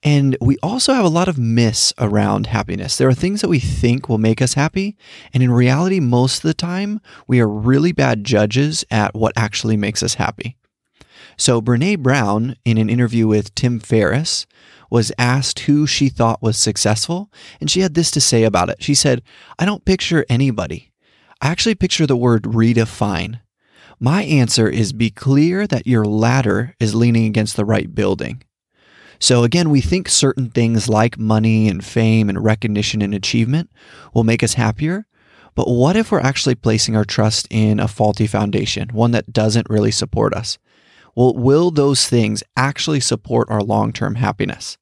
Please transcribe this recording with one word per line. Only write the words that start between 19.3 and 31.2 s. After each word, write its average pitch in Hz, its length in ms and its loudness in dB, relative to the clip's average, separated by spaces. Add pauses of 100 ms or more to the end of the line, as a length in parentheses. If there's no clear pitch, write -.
"I 165 60 0
don't 208 180 -4
picture 175 460 0
anybody. 117 640 -2 (480)
I 139 60 0
actually 202 280 0
picture 175 300 0
the 135 100 2
word 120 280 2
redefine. 110 960 0 (600)
My 160 240 0
answer 120 460 2
is 101 240 -2
be 113 160 0
clear 165 580 0
that 135 200 -4
your 113 180 2
ladder 107 760 0
is 107 160 0
leaning 117 300 4
against 107 320 -2
the 104 80 0
right 104 280 -2
building." 104 500 -4 (760)
So 120 240 4
again, 156 280 2
we 139 100 4
think 180 260 -2
certain 131 420 0
things 113 380 0
like 110 320 0